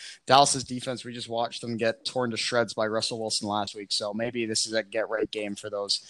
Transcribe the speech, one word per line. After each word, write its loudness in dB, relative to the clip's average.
Dallas's 8
defense, -6
we -12
just -10
watched -4
them -4
get 0
torn 0
to -2
shreds 2
by 2
Russell 0
Wilson -2
last 0
week. -10
So -2
maybe -2
this 0
is -6
a 2
get-right -2
game -4
for -10
those, -2